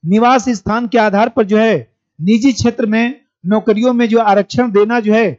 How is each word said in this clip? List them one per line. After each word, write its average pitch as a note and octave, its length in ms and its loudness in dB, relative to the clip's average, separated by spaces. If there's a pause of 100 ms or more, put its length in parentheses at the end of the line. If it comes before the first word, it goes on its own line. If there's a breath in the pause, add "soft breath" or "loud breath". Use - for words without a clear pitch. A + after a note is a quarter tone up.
निवास A3+ 460 2
स्थान A3+ 380 -4
के B3 120 0
आधार G#3+ 280 0
पर A#3 160 -2
जो G#3 140 0
है A3 180 2 (420)
निजी A3 340 2
क्षेत्र A#3 340 -2
में A3+ 340 -2 (240)
नौकरियों A3 480 0
में A#3+ 160 0
जो A3+ 120 2
आरक्षण G#3 520 0
देना A3 280 0
जो G#3+ 140 0
है A3+ 120 2 (120)